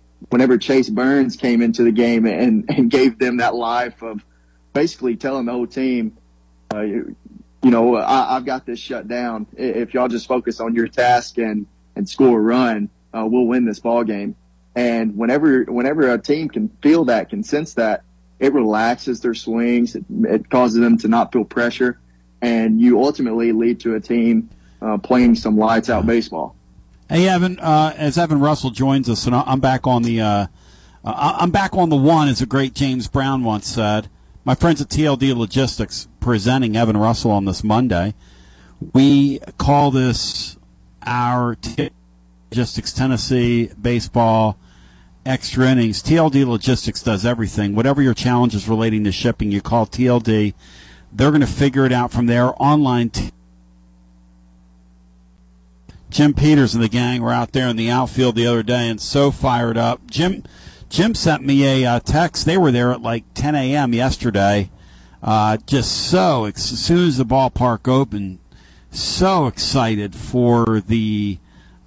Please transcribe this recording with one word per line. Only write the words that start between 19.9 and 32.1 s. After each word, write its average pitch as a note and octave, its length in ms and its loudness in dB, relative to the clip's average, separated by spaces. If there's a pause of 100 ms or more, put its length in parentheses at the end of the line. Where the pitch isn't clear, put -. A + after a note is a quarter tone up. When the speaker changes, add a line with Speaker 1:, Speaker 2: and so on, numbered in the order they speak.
Speaker 1:
It, G2+ 100 -12 (180)
it A2 260 -4
causes A#2+ 300 2
them A#2 200 4
to A2 100 -2
not A#2 240 0
feel A#2 100 0
pressure, A#2+ 560 -2 (420)
and A2+ 380 2
you A#2+ 240 4
ultimately A#2 480 0
lead A#2 300 -2
to A2+ 140 -4
a G#2+ 40 -4
team, A#2 500 0 (320)
uh, G#2+ 160 -4
playing A#2+ 380 2
some A2 220 0
lights A2 320 2
out G#2+ 160 0
baseball. A2 500 -4 (540)
Speaker 2:
Hey, F3 180 2
Evan, F#3 320 0
uh, D#3 380 2
as D3 200 -4
Evan D#3 220 2
Russell C#3+ 300 0
joins C3+ 400 0
us, A2 160 -2
and B2 100 2
I, C3+ 100 2
I'm C3+ 140 0
back C#3 280 0
on B2 160 2
the, A#2 180 -2
uh, G#2+ 60 0
uh, G2+ 200 0 (560)
I, - 360 -2
I'm F3 120 0
back G3 220 0
on F3 160 2
the D3 80 2
one, D3 320 4